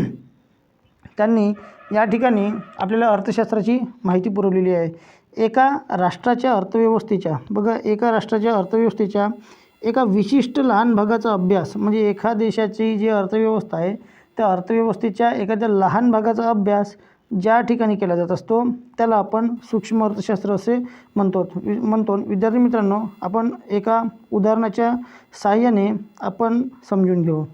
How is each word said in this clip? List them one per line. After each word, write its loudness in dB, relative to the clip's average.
त्यांनी 2
या 4
ठिकाणी 2
आपल्याला 0
अर्थशास्त्राची 0
माहिती 0
पुरवलेली 0
आहे. -2
एका 2
राष्ट्राच्या 0
अर्थव्यवस्थेच्या, 0
बघा, 0
एका 0
राष्ट्राच्या 0
अर्थव्यवस्थेच्या 0
एका 0
विशिष्ट 2
लहान 2
भागाचा 0
अभ्यास, 0
म्हणजे 0
एका -2
देशाची -2
जी 0
अर्थव्यवस्था 0
आहे, -2
त्या 2
अर्थव्यवस्थेच्या 0
एखाद्या -2
लहान 2
भागाचा 0
अभ्यास 0
ज्या 4
ठिकाणी 0
केला 0
जात 0
असतो, 0
त्याला 2
आपण 0
सूक्ष्म -2
अर्थशास्त्र -2
असे 0
म्हणतो, 0
म्हणतो. -2
विद्यार्थी -2
मित्रांनो, 2
आपण -2
एका 0
उदाहरणाच्या 0
साहाय्याने 2
आपण -2
समजून 2
घेऊ. 0